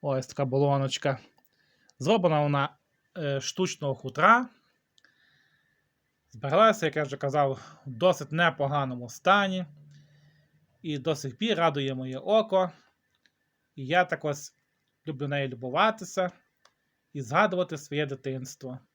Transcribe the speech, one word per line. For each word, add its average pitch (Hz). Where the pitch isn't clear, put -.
Ось 131
така -
болоночка. 135
Зроблена 165
вона, 143
е, 143
штучного 147
хутра. 202
Збереглася, 170
як 143
я 156
вже 143
казав, 139
в 139
досить 147
непоганому 139
стані. 185
І 151
до 143
сих 135
пір 214
радує 139
моє 131
око. 190
І 135
я 175
так 175
ось 143
люблю 143
нею 139
любуватися 180
і 143
згадувати 175
своє 147
дитинство. 135